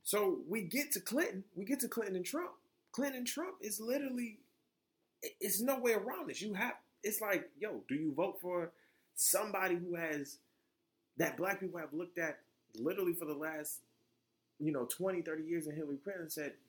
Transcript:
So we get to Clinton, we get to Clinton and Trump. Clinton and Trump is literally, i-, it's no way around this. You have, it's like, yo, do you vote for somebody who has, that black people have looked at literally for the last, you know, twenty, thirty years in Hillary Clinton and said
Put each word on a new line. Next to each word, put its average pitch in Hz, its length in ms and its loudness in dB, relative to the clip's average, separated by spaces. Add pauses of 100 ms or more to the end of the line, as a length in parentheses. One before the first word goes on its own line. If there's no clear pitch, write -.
So 196 340 4 (100)
we 214 140 0
get 180 300 0
to 196 60 2
Clinton, 202 460 2 (100)
we 196 80 -4
get 254 180 2
to 233 60 -2
Clinton 202 300 -2
and 180 80 0
Trump. 349 260 -2 (400)
Clinton 262 280 0
and 247 80 -4
Trump 359 340 -4
is 208 180 -4
literally, 247 580 -2 (880)
i-, - 60 -8 (100)
it's 190 220 2
no 262 180 2
way 233 140 4
around 214 360 0
this. - 120 -6
You 208 140 -2
have, 233 180 0 (300)
it's 214 180 0
like, 196 360 2
yo, 143 300 -4
do 135 80 0
you 151 180 0
vote 185 280 2
for 175 300 -2 (440)
somebody 196 600 4
who 175 200 -2
has, 151 440 -2 (800)
that 151 200 2
black 190 240 0
people 175 180 -4
have 147 140 -8
looked 175 240 -4
at 160 220 0 (380)
literally 175 360 2
for 170 100 -2
the 151 100 -2
last, 151 460 -4 (800)
you 151 140 2
know, 127 120 2
twenty, 185 360 0
thirty 160 220 -2
years 165 240 0
in 151 80 -4
Hillary 147 280 -2
Clinton 185 200 -6
and 156 80 -8
said 143 220 -4 (160)